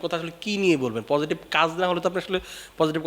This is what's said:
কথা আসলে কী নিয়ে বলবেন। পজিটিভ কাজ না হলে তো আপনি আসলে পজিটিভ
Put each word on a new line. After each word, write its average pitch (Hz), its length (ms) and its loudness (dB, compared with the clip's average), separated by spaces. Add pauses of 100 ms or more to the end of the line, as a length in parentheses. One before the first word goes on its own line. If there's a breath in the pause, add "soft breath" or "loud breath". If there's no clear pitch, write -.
কথা 170 120 -2
আসলে 165 160 -8 (100)
কী 208 100 -2 (100)
নিয়ে 170 140 6
বলবেন। 117 300 -2
পজিটিভ 156 300 0 (140)
কাজ 160 180 4 (120)
না 180 60 4
হলে 175 160 0
তো 185 80 -2
আপনি 180 120 -2
আসলে 185 160 -2 (400 loud breath)
পজিটিভ 156 280 2